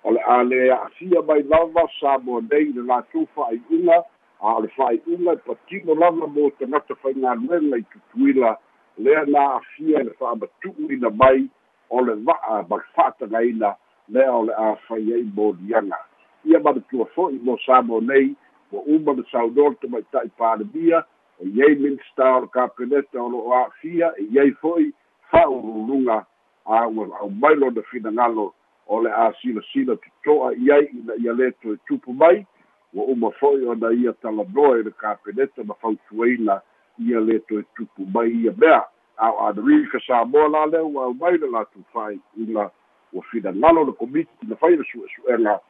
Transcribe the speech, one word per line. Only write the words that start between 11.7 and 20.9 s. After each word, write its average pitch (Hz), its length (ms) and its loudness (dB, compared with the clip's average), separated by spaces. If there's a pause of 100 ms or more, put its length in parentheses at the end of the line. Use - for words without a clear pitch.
o 123 160 0
le 117 80 -2
va'a 110 560 -2
ma 101 80 -2
le - 160 -10
fa'atagaina 113 840 -2 (340)
lea 131 220 2
o 117 140 0
le 113 80 -4
a 107 220 -2 (120)
fai 113 260 -6
ai 120 100 -2 (120)
moliaga. 101 600 -2 (480)
Ia 160 140 6
manatua 131 460 -2 (100)
fo'i 160 280 -4
mo 123 220 -2
sa 127 160 6
mo 117 200 -2
nei, 135 340 2 (360)
ua 101 140 -10
uma 151 280 2
le 113 180 -4
saunoa 123 380 2
le 123 120 -4
tamaita'i 120 560 -6
palemia, 123 680 0 (360)